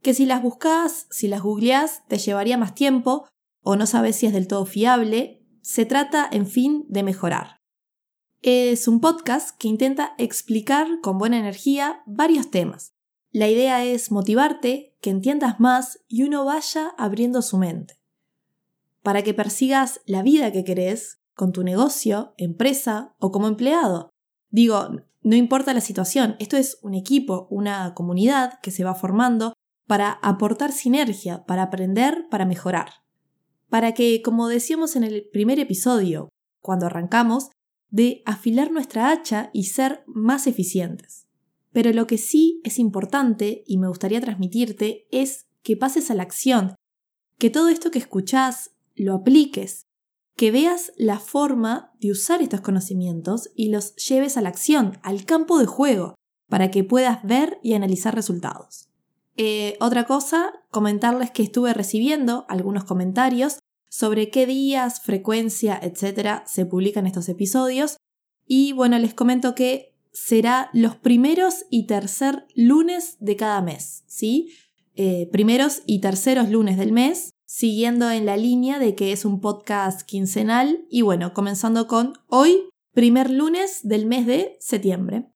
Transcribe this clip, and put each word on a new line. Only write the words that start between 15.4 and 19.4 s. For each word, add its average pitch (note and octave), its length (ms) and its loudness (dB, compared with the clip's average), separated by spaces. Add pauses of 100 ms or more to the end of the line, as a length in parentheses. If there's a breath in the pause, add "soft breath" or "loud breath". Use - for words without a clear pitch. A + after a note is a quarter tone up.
más B3+ 480 2
y A3+ 140 0
uno C#4+ 200 -2
vaya D#4 540 -4
abriendo A#3 440 0
su G3 160 -2
mente. - 380 -4 (1080)
Para G3+ 180 0
que G#3 120 -2
persigas C4 720 0